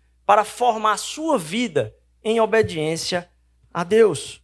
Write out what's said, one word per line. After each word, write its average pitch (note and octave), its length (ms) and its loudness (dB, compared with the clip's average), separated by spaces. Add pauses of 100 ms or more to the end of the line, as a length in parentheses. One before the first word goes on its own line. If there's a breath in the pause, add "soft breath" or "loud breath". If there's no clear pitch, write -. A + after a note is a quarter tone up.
(240)
para G#3 200 4
formar A3 480 0
a G3 60 -4
sua D#4 380 -2
vida D#3+ 580 -4 (280)
em A3+ 180 0
obediência F3+ 880 -2 (460)
a E3+ 80 -2
Deus. F#3+ 600 2